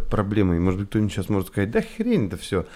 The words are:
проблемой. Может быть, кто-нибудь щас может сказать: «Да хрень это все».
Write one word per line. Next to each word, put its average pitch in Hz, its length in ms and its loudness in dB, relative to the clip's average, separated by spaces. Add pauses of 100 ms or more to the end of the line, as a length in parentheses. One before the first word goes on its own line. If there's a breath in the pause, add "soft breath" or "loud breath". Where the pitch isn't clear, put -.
проблемой. 101 500 2
Может 92 200 2
быть, 101 100 -6
кто-нибудь 107 240 0
щас 92 160 -4
может 98 200 0
сказать: 101 220 -2
«Да 220 100 2
хрень 220 460 -2
это 90 100 -6
все». 87 280 -2 (100)